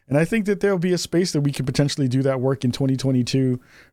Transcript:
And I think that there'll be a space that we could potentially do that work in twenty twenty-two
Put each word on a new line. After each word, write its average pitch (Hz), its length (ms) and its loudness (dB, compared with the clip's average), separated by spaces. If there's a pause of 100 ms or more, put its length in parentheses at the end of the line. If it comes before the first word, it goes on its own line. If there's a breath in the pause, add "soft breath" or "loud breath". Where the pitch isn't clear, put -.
And 135 120 -2
I 165 60 2
think 214 200 -2
that 196 140 0
there'll 202 180 2
be 175 160 0
a 170 60 0
space 175 320 -2
that 151 100 0
we 143 100 0
could 135 140 -6
potentially 139 420 0
do 131 140 2
that 131 200 0
work 131 220 -2
in 123 80 2
twenty 135 240 0
twenty-two 127 640 0 (340 loud breath)